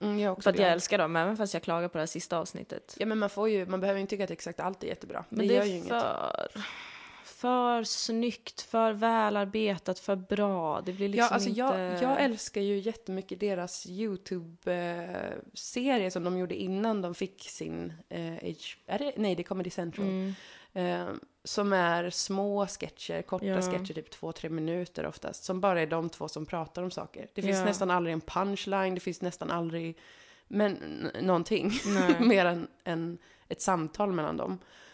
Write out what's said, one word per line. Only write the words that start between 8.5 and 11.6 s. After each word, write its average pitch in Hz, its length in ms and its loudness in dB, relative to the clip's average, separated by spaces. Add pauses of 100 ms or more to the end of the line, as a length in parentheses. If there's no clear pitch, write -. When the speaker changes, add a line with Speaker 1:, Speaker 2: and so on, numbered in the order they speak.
Speaker 2:
för 226 320 2
välarbetat, 208 1040 2
för 196 160 0
bra. 190 680 2
Det 180 80 -4
blir 202 160 0
liksom 233 200 4
Speaker 1:
Ja, - 40 0
alltså, 214 160 2
Speaker 2:
inte 220 100 0
Speaker 1:
jag, 185 440 2